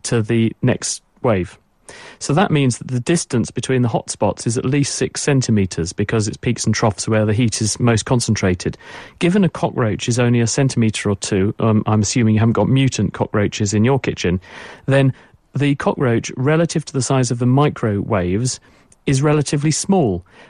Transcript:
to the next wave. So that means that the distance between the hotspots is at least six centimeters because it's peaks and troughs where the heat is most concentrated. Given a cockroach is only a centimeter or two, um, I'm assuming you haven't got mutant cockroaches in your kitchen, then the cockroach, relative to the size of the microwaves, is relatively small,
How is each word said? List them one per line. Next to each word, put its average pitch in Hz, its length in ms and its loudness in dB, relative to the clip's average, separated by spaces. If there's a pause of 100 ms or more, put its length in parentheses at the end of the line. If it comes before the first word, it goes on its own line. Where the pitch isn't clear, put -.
to 120 160 0
the 113 320 2 (100)
next - 400 -2 (200)
wave. 98 360 0 (600)
So - 140 -4
that 180 180 2
means 139 280 2
that - 100 -12
the 127 100 -4
distance - 540 -2
between 127 300 -2
the 120 60 2
hotspots - 600 -2
is 113 100 -2
at - 60 -4
least 139 320 0
six - 260 -4
centimeters 104 720 0
because 104 340 -2
it's 101 100 -6
peaks - 280 -4
and 110 100 0
troughs - 320 -2
where 107 200 2
the 107 80 0
heat 113 260 0
is 107 180 -2
most 117 260 2
concentrated. 101 720 -2 (440)
Given 180 240 4
a 156 40 2
cockroach - 600 -2
is 117 100 0
only 120 220 4
a 117 80 2
centimeter 117 640 0
or 101 60 0
two, 101 440 0
um, 107 260 2
I'm 107 140 2
assuming 110 340 2
you 107 60 4
haven't 113 140 4
got 107 140 2
mutant 127 440 2
cockroaches 104 600 -2
in 107 100 2
your 131 160 2
kitchen, 90 400 -2 (460)
then 135 260 4 (420)
the 139 220 0
cockroach, - 600 0
relative 156 500 0
to - 60 -16
the 135 100 -2
size 131 280 0
of 120 80 -2
the 123 80 0
microwaves, 110 1120 0 (480)
is 135 160 2
relatively 151 480 2
small, 139 540 0 (260)